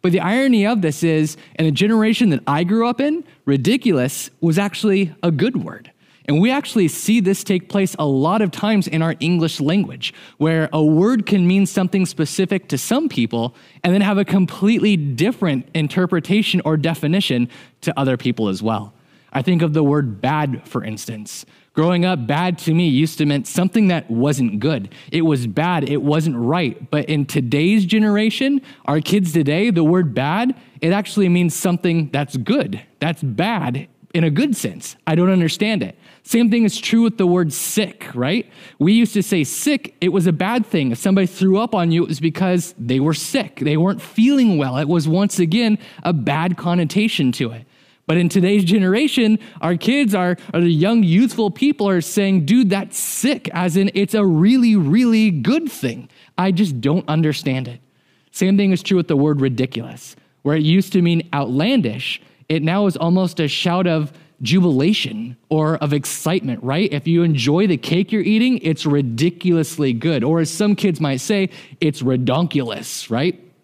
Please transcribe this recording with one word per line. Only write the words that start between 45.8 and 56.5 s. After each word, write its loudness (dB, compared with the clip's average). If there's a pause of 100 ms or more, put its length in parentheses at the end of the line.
a 0
bad -2
connotation 0
to -4
it. -16 (420)
But 2
in 2
today's 2
generation, 2 (220)
our 0
kids 0
are, 0 (160)
or 0
the 4
young, 2
youthful 2
people 0
are 2
saying, 0
"Dude, 4
that's -4
sick," -4
as -2
in 2
it's 0
a 2
really, 4
really 4
good 0
thing. -8 (300)
I 0